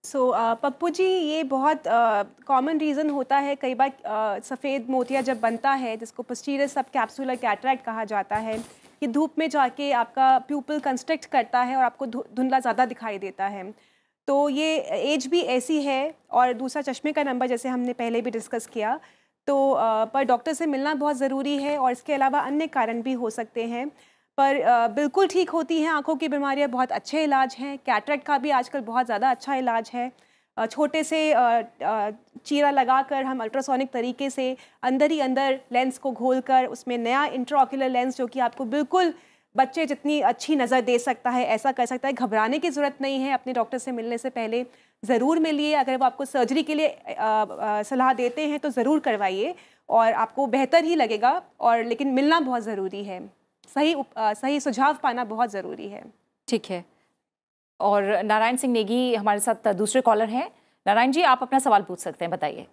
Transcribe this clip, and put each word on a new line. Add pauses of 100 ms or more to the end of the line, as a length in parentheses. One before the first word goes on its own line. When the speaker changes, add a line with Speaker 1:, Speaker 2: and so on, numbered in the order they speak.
Speaker 1:
So,
अ,
पप्पू
जी,
ये
बहुत,
अ,
कॉमन
रीज़न
होता
है।
कई
बार,
अ,
सफ़ेद
मोतिया
जब
बनता
है,
जिसको
posterior
subcapsular
cataract
कहा
जाता
है,
ये
धूप
में
जाके
आपका
प्यूपिल
कंस्ट्रिक्ट
करता
है
और
आपको
धु-,
धुंधला
ज़्यादा
दिखाई
देता
है। (520)
तो
ये
एज
भी
ऐसी
है (160)
और
दूसरा
चश्मे
का
नंबर
जैसे
हमने
पहले
भी
डिस्कस
किया, (460)
तो,
अ,
पर
डॉक्टर
से
मिलना
बहुत
ज़रूरी
है।
और
इसके
अलावा
अन्य
कारण
भी
हो
सकते
हैं। (480)
पर,
अ,
बिल्कुल
ठीक
होती
हैं
आँखों
की
बीमारियाँ,
बहुत
अच्छे
इलाज
हैं।
कैटरेक्ट
का
भी
आजकल
बहुत
ज़्यादा
अच्छा
इलाज
है। (460)
अ,
छोटे
से,
अ, (420)
अ, (340)
चीरा
लगाकर
हम
अल्ट्रासोनिक
तरीके
से (260)
अंदर
ही
अंदर (120)
लेंस
को
घोलकर
उसमें
नया
इंट्राओक्यूलर
लेंस,
जो
कि
आपको
बिल्कुल (420)
बच्चे
जितनी
अच्छी
नज़र
दे
सकता
है,
ऐसा
कर
सकता
है।
घबराने
की
ज़रूरत
नहीं
है
अपने
डॉक्टर
से
मिलने
से
पहले। (380)
ज़रूर
मिलिए,
अगर
वो
आपको
सर्जरी
के
लिए,
अ,
अ,
सलाह
देते
हैं
तो
ज़रूर
करवाइए (360)
और
आपको
बेहतर
ही
लगेगा। (180)
और
लेकिन
मिलना
बहुत
ज़रूरी
है, (440)
सही
उप-,
अ,
सही
सुझाव
पाना
बहुत
ज़रूरी
है। (440)
Speaker 2:
ठीक
है, (960)
और
नारायण
सिंह
नेगी
हमारे
साथ
दूसरे
कॉलर
हैं। (360)
नारायण
जी,
आप
अपना
सवाल
पूछ
सकते
हैं,
बताइए।